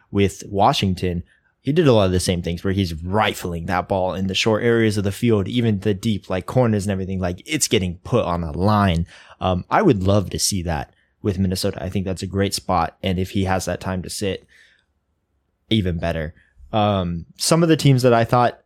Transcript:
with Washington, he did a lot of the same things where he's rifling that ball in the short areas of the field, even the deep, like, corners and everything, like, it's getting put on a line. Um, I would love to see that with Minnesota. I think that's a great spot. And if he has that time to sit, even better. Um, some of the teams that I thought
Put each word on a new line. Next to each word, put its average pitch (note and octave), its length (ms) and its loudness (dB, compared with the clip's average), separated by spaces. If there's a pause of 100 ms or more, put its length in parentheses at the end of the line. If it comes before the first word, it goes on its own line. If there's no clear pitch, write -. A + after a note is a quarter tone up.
with G2+ 380 0
Washington, F#2+ 760 0 (400)
he C3+ 100 -2
did D#3+ 160 4
a B2 60 8
lot G#2 120 6
of F#2 60 2
the F2+ 80 2
same F2 220 -2
things E2+ 220 -4
where G2 100 0
he's F#2 200 0
rifling F2+ 720 -2
that F2+ 220 -2
ball F#2 260 -2
in F#2+ 140 -4
the F#2+ 80 -4
short G#2+ 280 0
areas A2+ 340 2
of G2 60 0
the G2 80 -2
field, G#2+ 360 0
even A2+ 320 0
the G#2 160 0
deep, G2+ 340 -4
like, F#2 160 -4
corners A2 400 0
and G#2 60 -2
everything, F#2+ 280 -6
like, F2+ 260 -4
it's D3+ 220 -4
getting F#2 360 0
put A2+ 220 0
on F2 180 -2
a D#2+ 80 -6
line. F#2 560 2 (340)
Um, F#2 280 0
I D#3+ 120 2
would A#2 220 4
love G2 260 2
to E2 100 -6
see G2 220 -2
that D#2+ 320 -6 (300)
with F#2+ 160 -2
Minnesota. F#2+ 440 -2
I F#2+ 60 -6
think F#2+ 160 -4
that's F#2+ 160 -6
a F#2+ 60 -6
great G2 260 -2
spot. E2+ 480 -2
And F#2 160 -2
if F#2 140 -4
he G2 140 0
has F#2+ 200 -2
that - 160 -4
time F#2 220 -6
to E2 60 -14
sit, - 380 -6 (1200)
even F#2 280 2
better. D#2+ 380 -4 (360)
Um, F#2+ 540 0 (100)
some E3 280 2
of E3+ 40 4
the D#3+ 80 6
teams C3+ 280 4
that B2 100 6
I A#2 120 4
thought B2 400 0